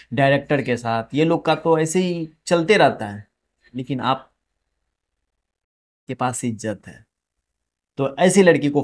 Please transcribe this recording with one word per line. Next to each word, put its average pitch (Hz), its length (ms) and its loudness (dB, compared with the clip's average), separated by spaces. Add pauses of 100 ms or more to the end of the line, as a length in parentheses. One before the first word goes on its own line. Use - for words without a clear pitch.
(140)
डायरेक्टर 139 480 2
के 123 140 -2
साथ, 113 380 -6
ये 147 100 2
लोग 165 200 0
का 156 120 2
तो 165 220 2
ऐसे 160 240 0
ही 170 260 -4 (180)
चलते 175 300 2
रहता 123 320 2
है, 104 180 -14 (480)
लेकिन 127 280 -8
आप 127 280 -4 (1800)
के 131 60 -8
पास 123 300 -4
इज्जत 110 420 -6
है। - 180 -20 (920)
तो 135 180 -2
ऐसी 185 260 4
लड़की 147 280 4
को 143 140 0